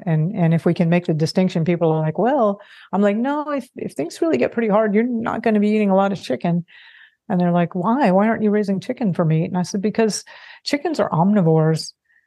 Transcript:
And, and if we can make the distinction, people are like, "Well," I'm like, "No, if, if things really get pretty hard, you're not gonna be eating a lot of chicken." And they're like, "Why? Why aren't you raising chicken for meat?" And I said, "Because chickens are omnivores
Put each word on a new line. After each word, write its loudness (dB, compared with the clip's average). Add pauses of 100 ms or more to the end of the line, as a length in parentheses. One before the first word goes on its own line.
And, 0
and 2
if 0
we 2
can 0
make 2
the 0
distinction, 0
people 0
are 0
like, -4
"Well," 0 (320)
I'm 0
like, 2
"No, -4
if, -6
if -10
things -8
really 0
get 0
pretty -2
hard, 2
you're 4
not -4
gonna 2
be 2
eating 2
a 4
lot 2
of -8
chicken." -2 (680)
And 0
they're 2
like, 0
"Why? 0
Why 4
aren't -2
you 2
raising 0
chicken -4
for 0
meat?" 2
And -6
I 0
said, -4
"Because -2 (400)
chickens -4
are 0
omnivores 2 (340)